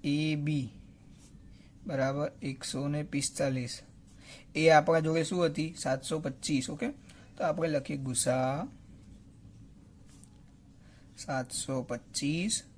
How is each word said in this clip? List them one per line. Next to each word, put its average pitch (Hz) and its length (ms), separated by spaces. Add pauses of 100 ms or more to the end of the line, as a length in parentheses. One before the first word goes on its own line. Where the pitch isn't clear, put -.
એ 151 320
બી 147 340 (1160)
બરાબર 139 460 (100)
એકસો 135 460
ને 147 140
પિસ્તાલીસ. 135 800 (720)
એ 160 160
આપણા 160 300
જોડે 160 240
શું 175 220
હતી? 160 280
સાતસો 135 460
પચીસ. 135 500
ઓકે, 233 220 (440)
તો - 80
આપણે 170 240
લખીએ 147 280
ગુસા 131 720 (2500)
સાતસો 131 640
પચીસ 151 840 (140)